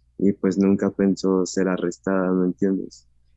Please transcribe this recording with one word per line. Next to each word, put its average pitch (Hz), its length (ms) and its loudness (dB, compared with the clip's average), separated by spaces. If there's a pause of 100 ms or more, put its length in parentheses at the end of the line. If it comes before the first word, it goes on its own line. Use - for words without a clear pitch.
(180)
y, 202 140 2
pues, 95 240 -2
nunca 98 340 2
pensó 95 560 0
ser 95 220 -2
arrestada, 92 640 -2
¿me 92 140 0
entiendes? - 640 -4 (280)